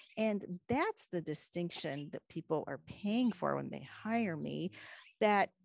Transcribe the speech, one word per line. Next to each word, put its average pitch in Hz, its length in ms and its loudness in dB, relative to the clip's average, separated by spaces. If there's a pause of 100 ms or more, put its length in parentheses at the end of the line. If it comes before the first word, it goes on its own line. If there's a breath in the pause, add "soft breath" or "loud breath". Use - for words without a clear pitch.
(180 loud breath)
And 202 500 0
that's 330 400 0
the 175 140 -2
distinction 156 920 -4
that - 180 -10
people 160 380 -2
are 139 120 -6
paying 226 520 0
for 143 240 0
when 139 140 -2
they 143 140 -8
hire 214 540 -2
me, 151 340 -4 (480 loud breath)
that 208 340 6 (120)